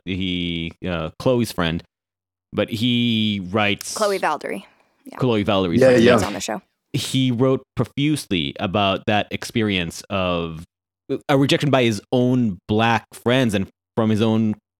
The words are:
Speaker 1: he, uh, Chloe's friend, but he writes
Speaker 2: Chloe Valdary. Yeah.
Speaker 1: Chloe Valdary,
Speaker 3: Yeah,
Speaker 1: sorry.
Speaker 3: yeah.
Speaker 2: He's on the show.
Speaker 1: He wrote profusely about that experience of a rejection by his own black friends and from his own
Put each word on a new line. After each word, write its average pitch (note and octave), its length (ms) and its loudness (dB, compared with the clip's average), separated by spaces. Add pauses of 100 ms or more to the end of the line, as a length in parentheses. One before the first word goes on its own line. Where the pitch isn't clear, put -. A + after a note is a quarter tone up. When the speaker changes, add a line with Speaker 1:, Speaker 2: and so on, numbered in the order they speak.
Speaker 1:
he, F2 640 -4 (160)
uh, D#2+ 320 -4
Chloe's B2 320 0
friend, E2 320 -2 (680)
but G2+ 180 -2
he A2+ 720 0 (100)
writes G#2 440 -2
Speaker 2:
Chloe G3+ 220 -2
Valdary. F3 480 -6 (400)
Yeah. - 120 -18
Speaker 1:
Chloe A2+ 260 0
Valdary, F#2+ 340 0
Speaker 3:
Yeah, B2+ 140 6
Speaker 1:
sorry. B2 80 6
Speaker 3:
yeah. A#2+ 140 6
Speaker 2:
He's A2 100 4
on G#2 100 -4
the G2 80 -10
show. C#3+ 200 -8 (320)
Speaker 1:
He C3 380 -2
wrote C3 320 0 (120)
profusely B2+ 840 -2
about G2 480 0
that G#2 240 0
experience G2 760 -2
of E2+ 540 -2 (680)
a C#3+ 80 4
rejection C#3 320 0
by C3 140 4
his A2+ 180 0 (100)
own B2 460 2 (100)
black A2+ 460 2
friends A#2+ 400 0
and G2 160 -2 (260)
from A2+ 140 2
his G#2+ 120 2
own A2 340 2 (240)